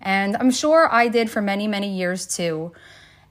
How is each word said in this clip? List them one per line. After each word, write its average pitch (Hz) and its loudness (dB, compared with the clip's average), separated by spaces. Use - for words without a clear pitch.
and 196 -2
I'm 254 4
sure 302 4
I 233 4
did 226 0
for 220 -4
many, 202 -2
many 202 -4
years 185 -4
too. 170 -4